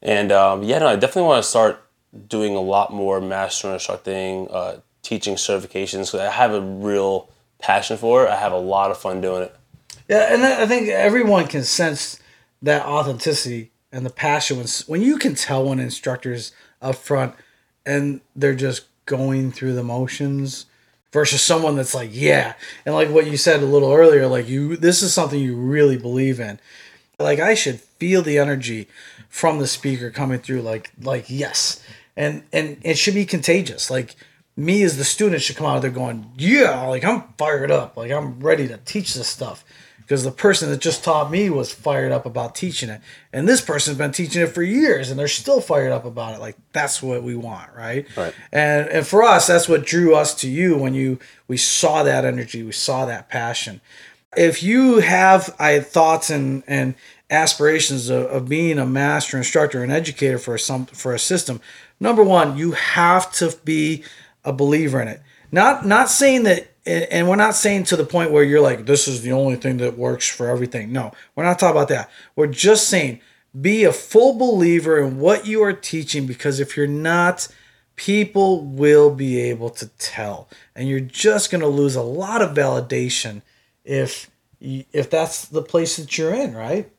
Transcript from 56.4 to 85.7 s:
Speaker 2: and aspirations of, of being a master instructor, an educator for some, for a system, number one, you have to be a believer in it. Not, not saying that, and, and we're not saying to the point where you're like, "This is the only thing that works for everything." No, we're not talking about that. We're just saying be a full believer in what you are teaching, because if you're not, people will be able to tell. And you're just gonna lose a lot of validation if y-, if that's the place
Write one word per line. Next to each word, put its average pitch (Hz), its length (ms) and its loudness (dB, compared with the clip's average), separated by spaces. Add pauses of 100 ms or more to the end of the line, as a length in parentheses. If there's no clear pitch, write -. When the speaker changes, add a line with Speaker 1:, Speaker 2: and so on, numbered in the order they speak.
Speaker 2:
and 135 280 -2 (340)
aspirations 151 800 0
of, 127 200 -2
of 131 200 -4
being 160 300 0
a 131 80 0
master 139 500 0
instructor, 131 480 0
an 127 60 -4
educator 139 480 -2
for 120 180 -6
some, 127 300 -4
for - 260 -8
a 117 60 -4
system, 139 420 -2 (400)
number 220 220 6
one, 170 340 6
you 160 160 -2
have 175 600 2
to 165 300 -2
be 156 420 -2 (380)
a 139 120 -4
believer 143 480 2
in 113 60 -4
it. 107 120 -12 (320)
Not, 220 320 4
not 220 240 4
saying 262 360 4
that, 180 240 2 (160)
and, 170 200 -2
and 170 240 0
we're 185 80 4
not 208 180 4
saying 202 300 0
to 185 120 0
the 156 80 2
point 165 260 -2
where 147 140 6
you're 147 180 4
like, 120 240 2
"This 139 220 2
is 127 120 -6
the 123 120 -4
only 131 240 0
thing 127 220 -4
that 120 200 -4
works 123 300 -2
for 120 200 -4
everything." 123 420 -4
No, 120 220 -6 (220)
we're 156 100 -4
not 175 140 2
talking 165 180 4
about 143 120 2
that. 135 220 -4 (240)
We're 151 120 2
just 196 420 4
saying 143 320 0 (380)
be 202 260 2
a 160 80 6
full 240 460 4
believer 170 600 4
in 135 200 0
what 208 280 2
you 214 160 2
are 202 100 2
teaching, 151 540 -6
because 135 340 -4
if 135 180 -6
you're 147 80 2
not, 170 640 0 (480)
people 196 680 0
will 147 480 6
be 131 300 -2
able 117 300 -6
to 113 180 -14 (100)
tell. - 500 -10 (260)
And 127 140 -6
you're 135 120 0
just 208 500 0
gonna 165 160 -2
lose 143 300 2
a 123 60 -2
lot 185 380 -4
of 165 140 0
validation 127 880 -2 (420)
if 135 460 -6 (300)
y-, 135 320 -10
if 143 180 -2
that's 160 360 -2
the 151 160 -4
place 165 340 -2